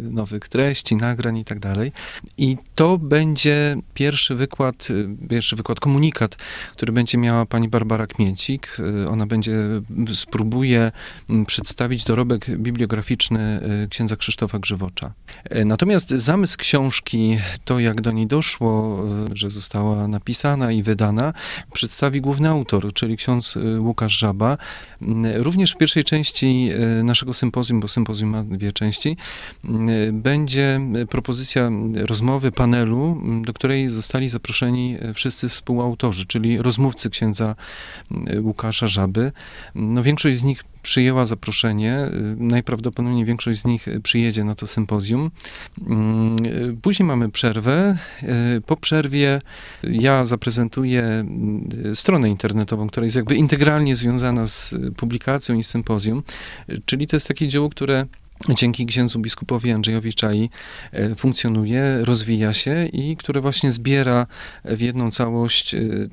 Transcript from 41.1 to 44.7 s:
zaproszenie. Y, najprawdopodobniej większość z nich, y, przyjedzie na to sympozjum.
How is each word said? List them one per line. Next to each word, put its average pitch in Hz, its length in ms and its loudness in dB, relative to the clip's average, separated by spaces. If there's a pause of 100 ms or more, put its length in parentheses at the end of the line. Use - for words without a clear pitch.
zaproszenie. 110 720 0
Y, 107 400 -4
najprawdopodobniej 120 880 0
większość 117 340 0
z - 60 -2
nich, 120 220 0
y, - 140 -4
przyjedzie 110 420 2
na 104 120 -2
to 107 120 -8
sympozjum. 110 640 -2 (560)